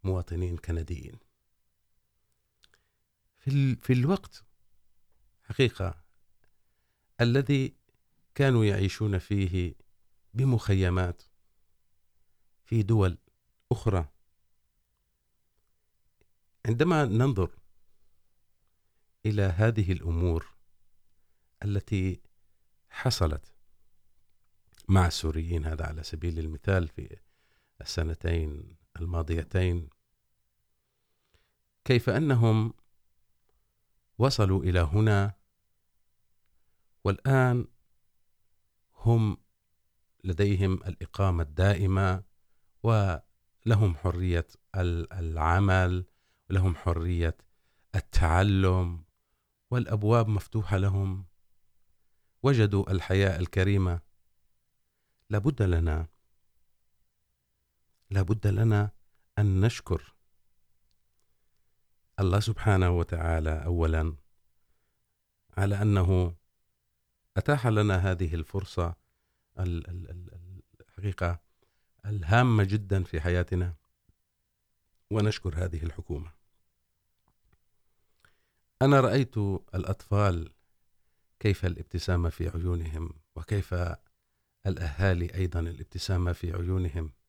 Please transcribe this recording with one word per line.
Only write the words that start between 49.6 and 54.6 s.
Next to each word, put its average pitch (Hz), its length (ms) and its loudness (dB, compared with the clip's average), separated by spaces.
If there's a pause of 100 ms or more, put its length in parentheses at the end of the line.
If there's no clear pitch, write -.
والأبواب 110 580 2
مفتوحة 104 480 -2
لهم، 95 500 0 (1160)
وجدوا 107 480 2
الحياة 95 480 0
الكريمة. 92 600 0 (1300)